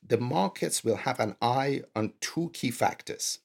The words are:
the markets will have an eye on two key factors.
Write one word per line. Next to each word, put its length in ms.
the 140
markets 680
will 120
have 240
an 200
eye 440
on 240
two 320
key 200
factors. 720